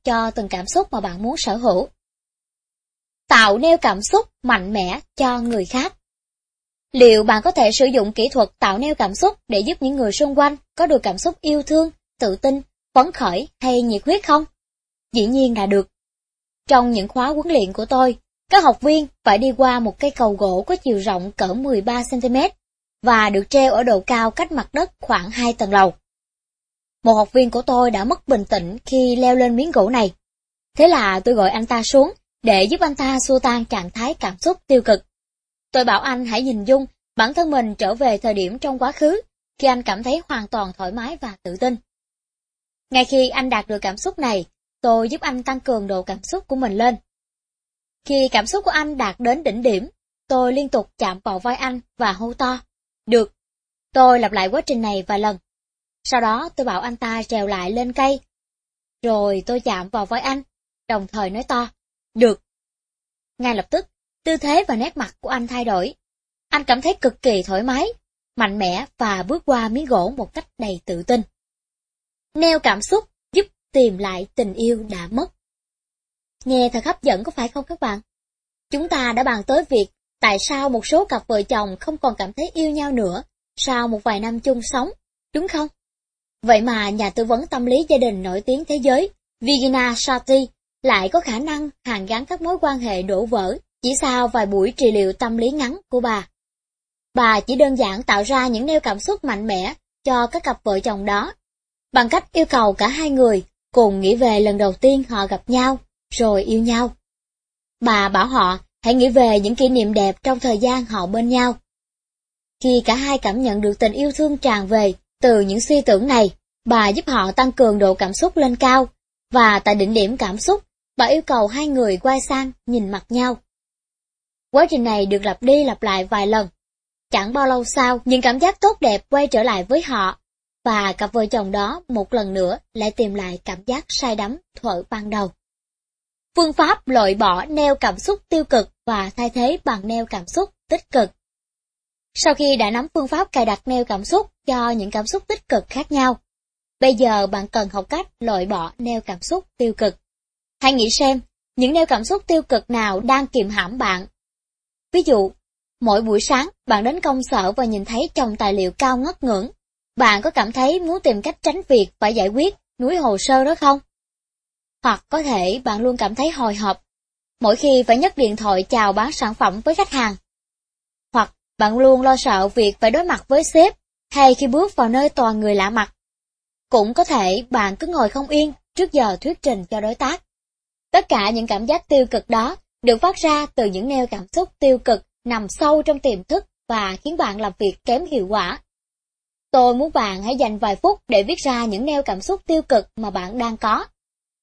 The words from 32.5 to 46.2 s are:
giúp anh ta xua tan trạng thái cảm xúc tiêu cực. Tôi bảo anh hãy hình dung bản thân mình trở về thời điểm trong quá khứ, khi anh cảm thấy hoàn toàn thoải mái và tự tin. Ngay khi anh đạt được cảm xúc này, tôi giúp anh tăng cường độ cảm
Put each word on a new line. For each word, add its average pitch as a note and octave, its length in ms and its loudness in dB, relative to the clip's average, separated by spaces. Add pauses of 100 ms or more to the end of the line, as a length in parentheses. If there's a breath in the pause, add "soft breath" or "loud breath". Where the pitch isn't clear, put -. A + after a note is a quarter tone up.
giúp C4+ 180 0
anh D4 140 0
ta C4+ 220 -2 (100)
xua C4 120 4
tan A#3+ 260 0
trạng F3+ 240 -6
thái B3 240 -6
cảm F#3+ 260 -8
xúc F#4 180 0 (100)
tiêu B3+ 140 6
cực. G3+ 240 2 (680)
Tôi B3+ 120 2
bảo A#3 180 2
anh B3+ 240 -4
hãy A3+ 160 -4
hình A3 260 -4
dung C4+ 180 4 (300)
bản A#3 180 0
thân E4+ 180 0
mình A3+ 240 0
trở G3+ 180 -2
về A#3 240 0
thời A3 160 -2
điểm G3+ 260 -4
trong C4+ 200 -6
quá C4 120 -2
khứ, E4 300 2 (380)
khi C#4 80 2
anh B3 160 2
cảm G#3+ 200 -6
thấy D4 260 -2
hoàn A3+ 180 -6
toàn G3 300 -6
thoải F#3 140 -8
mái A#3+ 300 -10
và G#3 220 -12
tự F3+ 120 -10
tin. B3 200 -2 (1160)
Ngay B3+ 140 2
khi C4 240 2
anh B3+ 200 -4
đạt G#3+ 180 -4
được G#3 120 -6
cảm G3 180 -6
xúc F#4+ 220 -8
này, G#3+ 260 -2 (360)
tôi A3+ 280 2
giúp D#4 120 -8
anh B3+ 220 -6
tăng C4 160 -6
cường A3 280 -4
độ F#3+ 160 -4
cảm F#3+ 200 -12